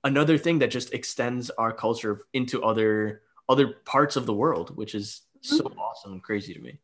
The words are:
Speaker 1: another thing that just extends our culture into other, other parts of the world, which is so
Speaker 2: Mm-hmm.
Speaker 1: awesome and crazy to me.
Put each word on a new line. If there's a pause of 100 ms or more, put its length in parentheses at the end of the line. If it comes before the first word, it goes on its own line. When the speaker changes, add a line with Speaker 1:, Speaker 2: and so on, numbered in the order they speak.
Speaker 1:
another
thing
that
just
extends
our
culture
into
other, (280)
other (180)
parts
of
the
world,
which
is (200)
so
Speaker 2:
Mm-hmm.
Speaker 1:
awesome
and
crazy
to
me.